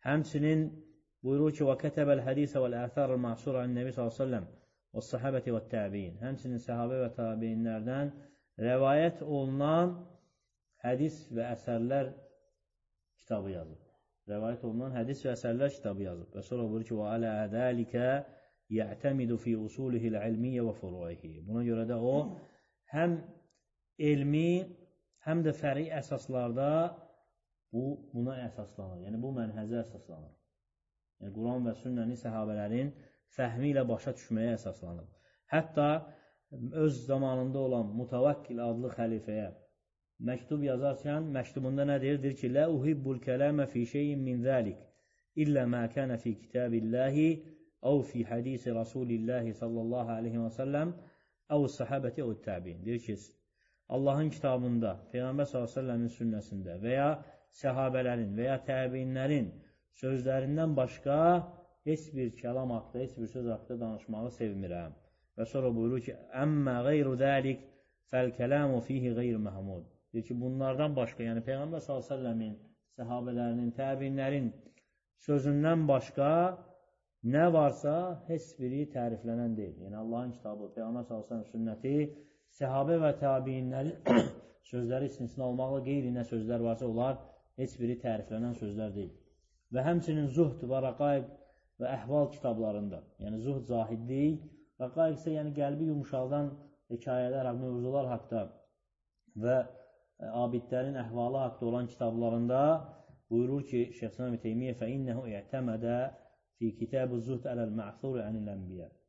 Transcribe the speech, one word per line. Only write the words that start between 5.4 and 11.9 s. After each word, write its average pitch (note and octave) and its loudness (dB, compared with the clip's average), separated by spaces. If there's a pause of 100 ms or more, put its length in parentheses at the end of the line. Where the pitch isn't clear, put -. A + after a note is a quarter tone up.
və A2 0
təbiin." G2+ -4
Həmçinin B2+ -4
səhabə A#2+ -2
və A#2+ 0
təbiinlərdən A2+ -2 (460)
rəvayət C3+ 4
olunan D3 2 (880)
hədis C3 0 (100)
və A#2 -2
əsərlər A#2+ 0 (1040)